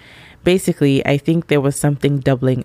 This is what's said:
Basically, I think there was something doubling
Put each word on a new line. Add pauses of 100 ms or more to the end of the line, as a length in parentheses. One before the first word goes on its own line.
(420)
Basically,
I
think
there
was
something
doubling